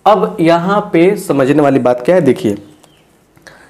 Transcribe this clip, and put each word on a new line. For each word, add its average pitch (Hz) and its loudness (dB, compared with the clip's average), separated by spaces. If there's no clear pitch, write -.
अब 196 0
यहाँ 170 0
पे 175 2
समझने 143 0
वाली 135 2
बात 123 -2
क्या 175 0
है, 185 2
देखिए 120 -2